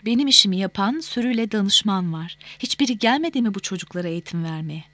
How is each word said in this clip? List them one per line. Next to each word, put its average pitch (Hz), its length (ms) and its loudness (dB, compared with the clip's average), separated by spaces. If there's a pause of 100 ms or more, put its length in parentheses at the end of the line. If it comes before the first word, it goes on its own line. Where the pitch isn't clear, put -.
"Benim 247 220 2
işimi 196 280 6
yapan 196 440 0
sürüyle 226 520 -2
danışman 196 600 2
var. 165 260 -10 (200)
Hiçbiri 240 400 -2
gelmedi 269 440 2
mi 214 120 0
bu 196 60 -10
çocuklara 175 480 -6
eğitim 170 360 -4
vermeye?" 160 500 -8